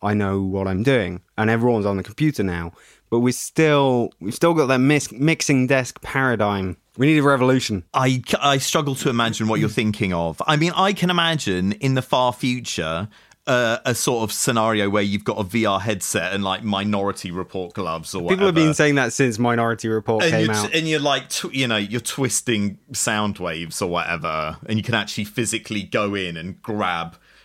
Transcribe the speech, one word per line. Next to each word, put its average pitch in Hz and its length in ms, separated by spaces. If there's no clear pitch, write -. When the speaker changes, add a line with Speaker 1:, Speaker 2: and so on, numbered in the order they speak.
Speaker 1:
I 104 120
know 98 280
what 95 260
I'm 95 140
doing." 104 380
And 107 140
everyone's 117 360
on 101 100
the 95 60
computer 139 400
now. 87 300
But 120 100
we're 123 120
still, 135 760
we've 98 140
still 170 180
got 156 140
that 131 140
mis-, 139 320
mixing 135 540
desk 131 360
paradigm. 104 720
We 131 80
need 156 120
a 143 40
revolution. 127 640
Speaker 2:
I, 131 320
c-, - 120
I 139 200
struggle 143 380
to - 120
imagine 113 400
what 110 120
you're 110 100
thinking 107 420
of. 85 340
I 156 100
mean, 165 200
I 190 160
can 180 160
imagine 147 640
in 131 220
the 127 80
far 127 320
future, 104 720
uh, 120 400
a 123 80
sort 117 300
of 104 80
scenario 110 580
where 101 120
you've 101 220
got 104 140
a 107 60
V 110 200
R 98 160
headset 98 540
and, 101 100
like, 95 200
Minority 101 680
Report 90 420
gloves 82 420
or 87 140
Speaker 1:
People 190 180
have 180 80
been 160 100
Speaker 2:
whatever. 156 100
Speaker 1:
saying 147 220
that 123 180
since 120 240
Minority 117 500
Report 110 360
Speaker 2:
And 165 80
Speaker 1:
came 110 140
Speaker 2:
you're 107 80
t-, 107 60
Speaker 1:
out. 104 140
Speaker 2:
and 160 140
you're, 156 120
like, 139 300
tw-, - 240
you 135 120
know, 117 120
you're 104 240
twisting 107 760
sound 107 460
waves 82 420
or 95 80
whatever, 80 800
and 110 100
you 110 60
can 117 120
actually 104 300
physically 107 600
go 104 300
in 90 220
and 87 260
grab, 90 540